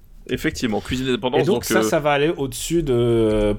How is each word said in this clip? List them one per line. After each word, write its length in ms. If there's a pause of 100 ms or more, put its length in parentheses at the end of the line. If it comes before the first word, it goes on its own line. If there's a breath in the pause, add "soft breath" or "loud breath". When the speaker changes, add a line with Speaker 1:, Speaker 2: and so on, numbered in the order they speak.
(300)
Speaker 1:
Effectivement, 520
cuisine 260
d'indépendance, 340
Speaker 2:
Et 40
donc, 100
Speaker 1:
donc, 100
Speaker 2:
ça, 140
Speaker 1:
euh, 20
Speaker 2:
ça 180
va 120
aller 180
au-dessus 540
de, 760